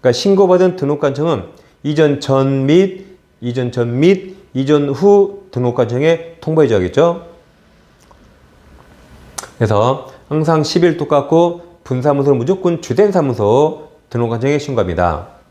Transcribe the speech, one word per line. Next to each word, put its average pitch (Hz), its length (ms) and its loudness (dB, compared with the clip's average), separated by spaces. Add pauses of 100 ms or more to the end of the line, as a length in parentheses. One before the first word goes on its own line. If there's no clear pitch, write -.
그러니까 123 120 2
신고받은 185 640 2
등록관청은 143 680 -2 (400)
이전 147 360 0
전 135 460 0
및, 185 520 0 (220)
이전 120 300 -4
전 120 300 -2
및, 190 360 0 (180)
이전 143 340 0
후 196 640 2
등록관청에 123 880 -2
통보해줘야겠죠. 147 880 0 (2250)
그래서 113 500 0 (200)
항상 156 340 0
십일 165 340 0
똑같고 160 680 0 (220)
분사무소는 139 540 0
무조건 170 420 -2
주된 202 320 0
사무소 131 800 0 (200)
등록관청에 117 480 -2
신고합니다. 90 680 -2 (220)